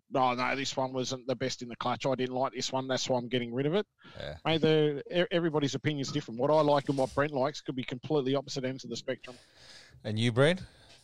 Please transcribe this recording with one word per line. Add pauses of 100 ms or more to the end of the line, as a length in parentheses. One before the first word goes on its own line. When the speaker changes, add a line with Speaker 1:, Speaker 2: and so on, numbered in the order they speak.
(100)
Speaker 1:
no,
no,
this
one
wasn't
the
best
in
the
clutch.
I
didn't
like
this
one.
That's
why
I'm
getting
rid
of
it." (340)
Speaker 2:
Yeah.
Speaker 1:
Mate,
the,
e-,
everybody's
opinion's
different.
What
I
like
and
what
Brent
likes
could
be
completely
opposite
ends
of
the
spectrum. (680)
Speaker 2:
And
you,
Brent? (460)